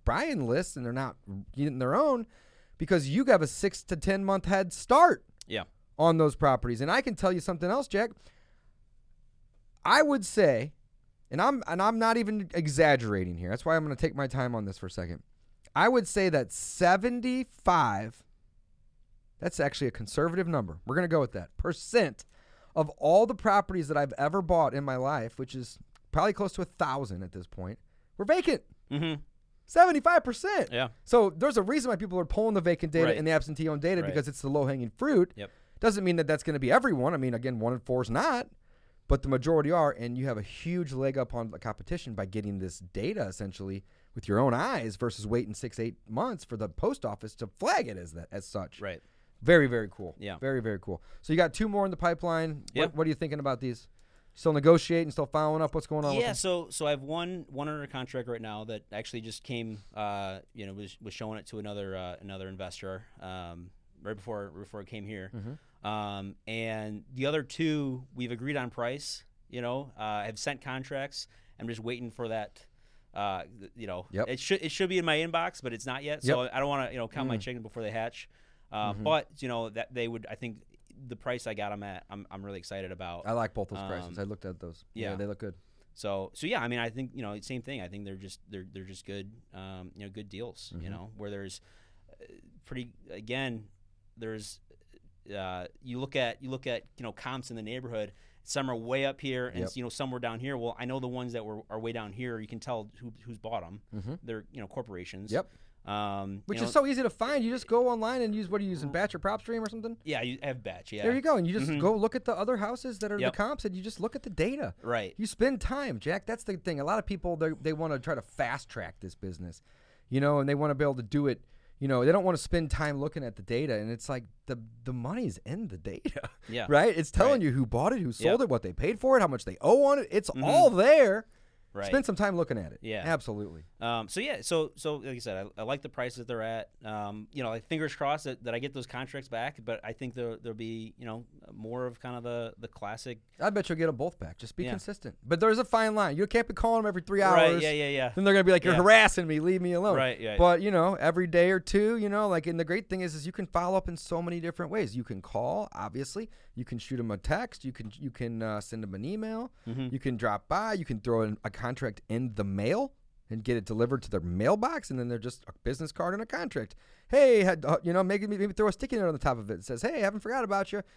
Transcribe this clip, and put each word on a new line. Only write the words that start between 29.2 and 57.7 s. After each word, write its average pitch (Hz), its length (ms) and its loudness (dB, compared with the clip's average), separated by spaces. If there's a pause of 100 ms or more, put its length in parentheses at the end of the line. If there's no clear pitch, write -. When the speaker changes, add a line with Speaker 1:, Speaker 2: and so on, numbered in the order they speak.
Speaker 1:
Seventy-five 339 560 6
percent. 349 480 -2
Speaker 2:
Yeah. 123 180 0 (160)
Speaker 1:
So 220 240 6
there's 214 280 0
a 208 60 4
reason 254 260 0
why 220 60 0
people 180 240 -4
are 170 60 0
pulling 220 300 2
the 190 60 2
vacant 165 300 2
data 160 160 4
Speaker 2:
Right. 160 100 2
Speaker 1:
and 156 100 -2
the 160 40 4
absentee 156 380 0
owned 147 120 -2
data 175 200 2
Speaker 2:
Right. - 60 -2
Speaker 1:
because 139 200 0
it's 143 140 -10
the 139 80 -4
low-hanging 135 480 0
fruit. 247 380 4
Speaker 2:
Yep. 101 160 -12 (280)
Speaker 1:
Doesn't 208 240 4
mean 180 140 4
that 156 100 2
that's 151 160 2
gonna 151 160 -2
be 127 120 2
everyone. 175 420 4
I 160 40 0
mean, 131 160 0
again, 120 260 -4
one 113 140 0
in 127 60 -4
four 127 220 0
is 110 80 -2
not, 240 380 0 (600)
but 135 140 6
the - 80 -4
majority 143 420 4
are, 160 200 4
and 120 260 -4
you 131 80 -2
have 123 120 -2
a 107 40 -6
huge 165 520 -4
leg 131 240 0
up 127 180 -2
on 113 160 -4
the - 80 -12
competition 120 560 -6
by 98 100 -4
getting 101 340 -4
this 92 200 -6
data 113 480 -4
essentially 95 560 -8 (320)
with - 120 -12
your 101 120 4
own 131 160 6
eyes 139 400 -2
versus 110 320 -4
waiting 107 260 0
six, - 260 -10
eight 117 160 -4 (140)
months 180 340 -4
for - 140 -10
the 104 120 -4
post - 360 -4
office 104 300 -8
to 113 120 -10 (120)
flag 339 280 0
it 104 100 -8
as 85 160 -12
that, 85 180 -12
as 98 140 -10
such. - 360 -8
Speaker 2:
Right. 95 200 -8 (420)
Speaker 1:
Very, 151 240 10
very 117 240 0
cool. 90 260 -12
Speaker 2:
Yeah. 98 220 -8
Speaker 1:
Very, 131 240 -2
very 104 160 -2
cool. 90 240 -8 (180)
So - 100 -4
you 156 60 2
got 170 160 4
two 214 160 0
more 202 160 0
in 190 60 -2
the 170 60 -8
pipeline. 165 640 -2 (100)
What, 139 100 2
Speaker 2:
Yep. 165 120 -2
Speaker 1:
what 160 100 2
are 160 40 0
you 156 60 2
thinking 147 240 -4
about 135 200 -2
these? 123 280 -6 (460)
Still - 200 2
negotiating, 160 580 6
still 143 160 -2
following 156 340 0
up? 151 140 0
What's 156 120 -4
going 151 180 -2
on 143 100 2
with 175 60 2
Speaker 2:
Yeah, 240 80 0
Speaker 1:
them? 202 60 -4
Speaker 2:
so, 175 360 -2
so - 160 -4
I - 40 2
have 139 120 -2
one, 170 460 -6
one 143 200 -6
under 151 160 -8